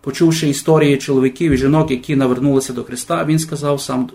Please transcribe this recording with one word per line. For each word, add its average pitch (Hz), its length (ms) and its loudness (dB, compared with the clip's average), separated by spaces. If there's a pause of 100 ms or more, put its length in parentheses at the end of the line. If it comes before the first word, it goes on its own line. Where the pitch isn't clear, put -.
Почувши 160 480 0
історії 147 480 2
чоловіків 135 540 0
і 131 60 4
жінок, 147 340 2
які 131 240 -4
навернулися 131 580 0
до 120 100 -8
Христа, 139 420 -6
він 156 140 2
сказав 143 420 -4
сам 127 340 -4